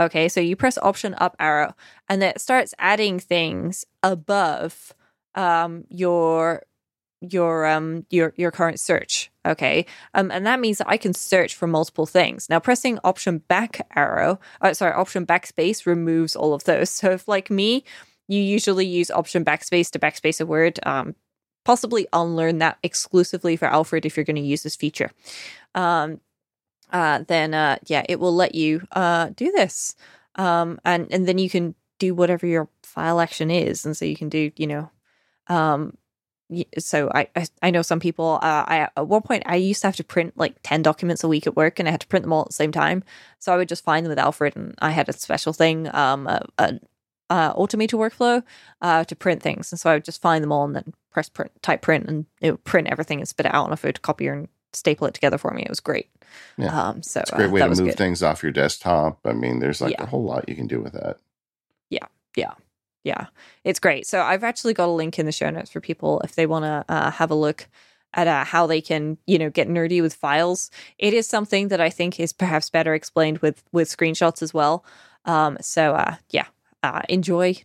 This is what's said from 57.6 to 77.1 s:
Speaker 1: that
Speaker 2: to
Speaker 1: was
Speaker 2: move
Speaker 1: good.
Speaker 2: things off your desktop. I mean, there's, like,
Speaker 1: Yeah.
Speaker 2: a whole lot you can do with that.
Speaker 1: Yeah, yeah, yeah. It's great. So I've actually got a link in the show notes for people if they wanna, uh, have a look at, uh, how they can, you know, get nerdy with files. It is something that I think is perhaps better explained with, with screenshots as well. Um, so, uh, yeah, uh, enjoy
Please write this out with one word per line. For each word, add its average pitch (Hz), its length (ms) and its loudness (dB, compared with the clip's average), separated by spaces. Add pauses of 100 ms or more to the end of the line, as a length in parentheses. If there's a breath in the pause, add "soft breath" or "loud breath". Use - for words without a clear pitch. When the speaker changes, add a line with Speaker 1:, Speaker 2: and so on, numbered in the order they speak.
Speaker 1:
that 135 60 6
Speaker 2:
to - 40 2
Speaker 1:
was 90 100 2
Speaker 2:
move 92 100 2
Speaker 1:
good. - 80 -4
Speaker 2:
things 90 240 0
off 78 200 0
your 76 100 -2
desktop. 76 720 0
I 57 80 -2
mean, 62 260 -2
there's, 69 220 -2
like, - 120 0
Speaker 1:
Yeah. - 120 -6
Speaker 2:
a - 20 -6
whole 127 180 -4
lot 64 240 -6
you 65 60 -8
can - 140 -8
do 60 120 -4
with 58 120 -10
that. - 260 -8 (720)
Speaker 1:
Yeah, - 180 -8 (300)
yeah, - 160 -4 (500)
yeah. - 240 -6 (380 soft breath)
It's 185 160 -2
great. 147 260 0
So 185 160 0
I've 190 220 0
actually 233 300 -2
got 175 140 2
a 170 40 0
link 165 260 -2
in 156 80 -2
the 151 60 -2
show - 180 -2
notes 165 200 -10
for - 100 -10
people 156 400 -2
if - 160 -8
they 160 100 4
wanna, 156 420 -2
uh, 156 220 0
have 165 220 0
a 151 40 2
look 151 320 -2 (460 soft breath)
at, 170 140 2
uh, 143 160 2
how 170 220 2
they 156 140 0
can, 156 460 -2
you 185 120 6
know, 156 120 0
get 135 180 2
nerdy 170 340 2
with 160 120 0
files. 165 560 0 (280 loud breath)
It 208 160 2
is 226 140 0
something 208 400 0
that 185 120 0
I 165 100 4
think 175 300 -4
is 165 120 -2
perhaps 165 380 -2
better 165 240 2
explained 156 440 0
with, - 340 0
with 165 160 2
screenshots 165 520 0
as 160 140 -6
well. 156 300 2 (400 loud breath)
Um, 156 360 2
so, 156 340 2
uh, - 220 0 (140)
yeah, - 160 0 (380)
uh, - 240 -4
enjoy 180 560 0